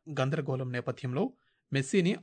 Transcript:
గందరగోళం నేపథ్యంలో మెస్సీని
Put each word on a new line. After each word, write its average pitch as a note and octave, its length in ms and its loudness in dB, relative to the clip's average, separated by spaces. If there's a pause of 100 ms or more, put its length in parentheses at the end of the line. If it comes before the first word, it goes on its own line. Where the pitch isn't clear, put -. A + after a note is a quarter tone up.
(200)
గందరగోళం C3 520 0
నేపథ్యంలో B2+ 600 -2 (400)
మెస్సీని E3 500 2